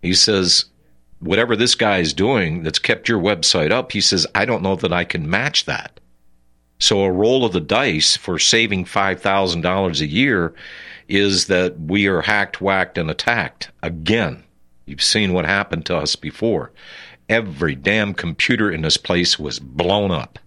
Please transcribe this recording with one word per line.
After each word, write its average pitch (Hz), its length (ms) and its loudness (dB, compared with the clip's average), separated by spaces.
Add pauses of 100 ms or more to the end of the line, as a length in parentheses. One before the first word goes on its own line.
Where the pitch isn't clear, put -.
He 90 120 0
says, 95 520 2 (540)
"Whatever 107 360 2
this 120 200 2
guy 104 220 2
is 80 160 0
doing 87 500 0
that's 80 160 -2
kept - 300 -2
your 113 100 2
website 85 520 2
up," - 200 -2
he 104 100 -2
says, 92 340 2
"I 101 100 2
don't 117 160 -2
know 95 140 0
that 87 180 -2
I 87 100 0
can 82 260 -6
match 117 360 -2
that." - 340 -8 (800)
So 101 240 2
a 95 100 2
roll 113 320 2
of 110 80 0
the 90 80 0
dice 85 560 2
for 87 240 -6
saving 101 460 2
five 98 360 -2
thousand 95 400 0
dollars 90 380 0
a 76 80 -2
year 92 460 2 (560)
is 98 380 2
that 90 320 2
we 95 280 0
are 92 140 0
hacked, 104 400 -2
whacked, 95 360 0
and 82 120 -2
attacked - 600 -4 (140)
again. 82 600 -2 (420)
You've 71 180 -8
seen 104 300 0
what 90 120 0
happened 95 420 0
to 87 100 0
us 76 180 -2
before. 104 560 -4 (560)
Every 82 480 0
damn 101 380 0
computer 104 580 0
in 80 100 -4
this 78 160 0
place 87 400 0
was 73 220 -8
blown 87 520 0
up. - 340 -6